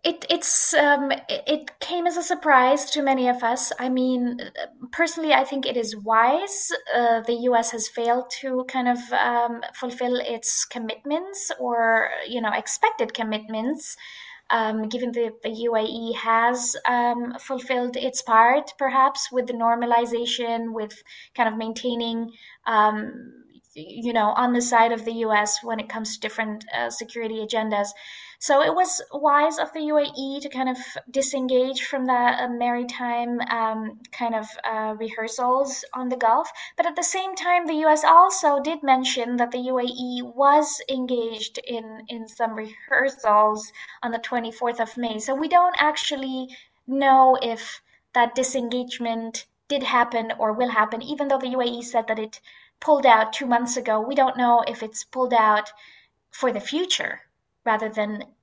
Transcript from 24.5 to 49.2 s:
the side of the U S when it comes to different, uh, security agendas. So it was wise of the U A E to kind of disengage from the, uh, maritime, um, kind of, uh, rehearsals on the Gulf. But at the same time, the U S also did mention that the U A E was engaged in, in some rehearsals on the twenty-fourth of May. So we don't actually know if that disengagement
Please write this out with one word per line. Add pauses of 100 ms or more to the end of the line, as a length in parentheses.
the
side
of
the
U
S
when
it
comes
to
different, (100)
uh,
security
agendas. (520)
So
it
was (100)
wise
of
the
U
A (100)
E
to
kind
of (340)
disengage
from
the,
uh,
maritime, (100)
um, (120)
kind
of, (180)
uh,
rehearsals
on
the
Gulf. (260)
But
at
the
same
time,
the
U
S
also
did
mention
that
the
U
A
E
was
engaged
in,
in
some
rehearsals (300)
on
the
twenty-fourth
of
May.
So
we
don't
actually (380)
know
if (320)
that
disengagement (200)